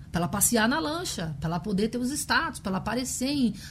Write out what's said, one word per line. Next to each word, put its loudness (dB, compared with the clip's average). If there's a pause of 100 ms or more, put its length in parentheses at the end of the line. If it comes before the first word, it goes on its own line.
(120)
Pra 0
ela 2
passear 4
na 2
lancha, -4
pra -2
ela 0
poder 0
ter -4
os -2
status, 0
pra -4
ela 0
aparecer -2
em, 2 (180)